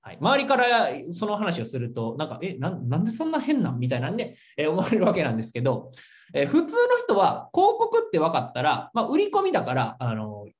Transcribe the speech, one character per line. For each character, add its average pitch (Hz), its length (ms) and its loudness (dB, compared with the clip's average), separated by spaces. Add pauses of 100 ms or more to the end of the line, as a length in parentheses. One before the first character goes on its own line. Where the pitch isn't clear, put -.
は - 100 -18
い。 - 80 -18
周 269 220 2
り 277 60 -4
か 269 80 4
ら 240 320 4 (240)
そ 214 140 -6
の 208 100 -2
話 185 240 -2
を 113 60 -6
す 135 120 -10
る 120 140 -6
と、 113 240 -6
な 151 100 -4
ん - 20 -12
か、 113 140 -12
「え、 185 120 -6
な-、 143 160 -4
な 123 280 -2
ん 208 60 2
で 226 60 0
そ 320 140 -6
ん 320 80 -2
な 302 80 0
変 269 220 0
な 135 100 0
ん？」 120 80 -4
み 123 80 0
た 123 80 0
い 120 40 -2
な 143 100 -4
ん 214 60 -4
で、 - 200 -6 (200)
え 151 120 0
ー、 - 20 2
思 175 80 0
わ 185 100 0
れ 220 100 2
る 180 60 2
わ 202 80 4
け 170 120 0
な 120 80 0
ん 113 40 -2
で 113 60 -4
す - 100 -10
け 123 100 -4
ど、 127 300 -2 (400)
え 143 120 2
ー、 - 20 2
普 330 180 2
通 302 80 -8
の 466 60 0 (260)
人 202 120 2
は - 360 2
広 403 260 4
告 453 280 2
っ - 40 -12
て 165 80 2
分 165 120 2
か 147 100 0
っ - 140 -10
た 123 80 -2
ら、 143 320 0
ま 226 80 2
あ、 214 60 -2
売 294 100 2
り 415 120 2
込 381 120 2
み 381 100 0
だ 143 100 0
か 123 120 -2
ら、 113 240 0
あ 120 160 -2
の 107 320 -10
ー - 140 -20